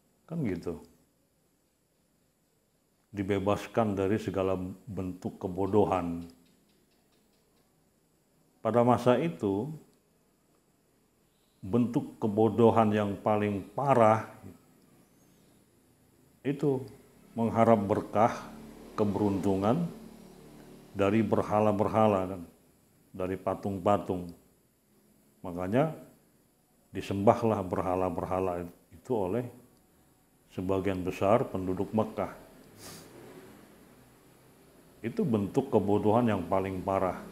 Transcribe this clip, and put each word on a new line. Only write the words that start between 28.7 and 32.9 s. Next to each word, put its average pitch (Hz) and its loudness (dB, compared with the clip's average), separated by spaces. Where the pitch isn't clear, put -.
itu - -14
oleh 107 -2
sebagian 95 -2
besar 98 0
penduduk 95 -6
Mekah. 104 -2